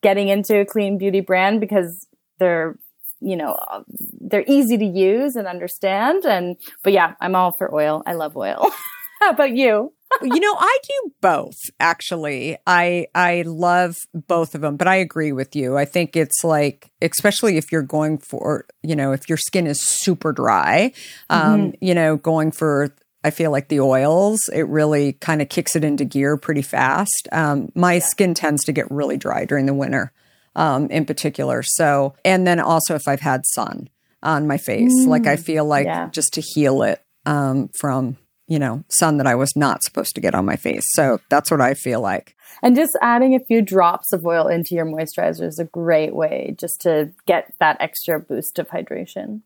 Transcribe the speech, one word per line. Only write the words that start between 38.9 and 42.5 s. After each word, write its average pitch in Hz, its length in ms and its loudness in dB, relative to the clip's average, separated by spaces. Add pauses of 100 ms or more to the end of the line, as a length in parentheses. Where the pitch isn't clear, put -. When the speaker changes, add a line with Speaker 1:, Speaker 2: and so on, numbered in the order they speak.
Speaker 2:
that 135 80 2
I 123 100 4
was 135 200 0
not 143 260 2
supposed - 340 -6
to - 40 -8
get - 140 0
on 95 100 2
my - 120 0
face. - 280 -4 (100)
So 131 260 2 (100)
that's 143 200 2
what 151 120 2
I 127 120 4
feel 123 260 -4
like. 98 360 -6 (240)